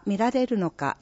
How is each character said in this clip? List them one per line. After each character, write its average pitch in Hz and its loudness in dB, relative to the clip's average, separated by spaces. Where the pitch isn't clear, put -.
見 202 0
ら 233 2
れ 254 2
る 226 0
の 170 0
か、 - -4